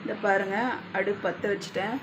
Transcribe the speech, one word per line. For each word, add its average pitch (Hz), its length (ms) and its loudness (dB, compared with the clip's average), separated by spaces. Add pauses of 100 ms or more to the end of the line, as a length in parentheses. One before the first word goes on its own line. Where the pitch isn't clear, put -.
இதை 220 120 -4 (100)
பாருங்க, 196 320 4 (400)
அடுப்பு 202 280 2
பற்ற 185 280 0
வச்சுட்டேன் 190 480 -2